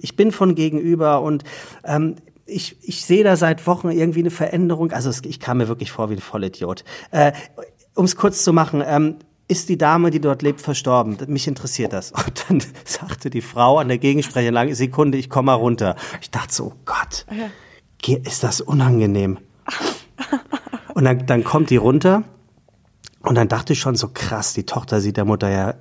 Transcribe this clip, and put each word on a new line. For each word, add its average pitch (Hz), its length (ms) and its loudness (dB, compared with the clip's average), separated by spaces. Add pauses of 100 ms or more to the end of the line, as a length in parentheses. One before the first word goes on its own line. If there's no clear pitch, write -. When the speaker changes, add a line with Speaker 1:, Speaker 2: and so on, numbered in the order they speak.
Speaker 1:
ich - 160 -6
bin 202 160 4
von 185 220 4
gegenüber 156 640 2
und, 151 240 -2 (400)
ähm, 156 300 0 (320)
ich, - 300 -10 (100)
ich - 180 -10
sehe 196 180 4
da 185 140 6
seit 160 280 0
Wochen 175 240 0
irgendwie 165 300 0
eine 170 100 0
Veränderung.“ 170 640 0
Also 127 180 -4
es, - 160 -6
ich - 140 -10
kam 123 180 -2
mir 117 100 2
wirklich 110 240 -6
vor 107 200 -4
wie - 20 -2
ein 95 60 -6
Vollidiot. 95 640 -6 (260)
Äh, 147 220 4 (640)
um's 185 220 2
kurz 196 260 0
zu 175 100 4
machen, 156 320 2
ähm, 151 300 2 (320)
ist - 200 -2
die 165 120 -2
Dame, 165 320 4
die 151 100 -2
dort 139 220 0
lebt, 143 180 0
verstorben? 123 640 0
Mich 139 220 -4
interessiert 127 440 -4
das. 95 200 -8
Und - 360 -6
dann 160 140 2 (120)
<laughs> - 120 -20
sagte - 460 -8
die 117 100 -4
Frau 127 380 4
an 135 80 0
der 123 100 0
Gegensprechanlage, 131 800 0
„Sekunde, 135 420 2
ich 131 140 -6
komm 131 140 2
mal 131 100 6
runter.“ 113 400 0 (260)
Ich - 80 -18
dachte - 240 -6
so, - 120 -6
„Oh - 80 -12 (120)
Gott, - 460 -6
Speaker 2:
Ja. 214 160 -8 (500)
Speaker 1:
ge-, 131 260 -2
ist - 200 -4
das - 180 -2
unangenehm.“ 110 800 2 (260)
Speaker 2:
<laughs> - 1300 -8
Speaker 1:
Und 147 100 2
dann, 127 220 2
dann 120 180 2
kommt 156 280 0
die 123 60 6
runter 156 480 4 (1000)
und 131 100 2
dann 113 140 6
dachte 113 260 -2
ich 135 60 0
schon 131 160 -2
so, - 180 -4
„Krass, - 400 -6
die 98 140 -6
Tochter 107 340 -2
sieht 101 160 -2
der 101 80 0
Mutter 104 240 2
ja 98 320 0